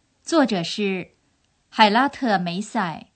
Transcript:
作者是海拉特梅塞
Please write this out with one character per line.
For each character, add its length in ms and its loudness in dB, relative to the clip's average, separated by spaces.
作 200 4
者 200 -2
是 480 -6
海 220 4
拉 180 2
特 300 -2
梅 200 -4
塞 560 -8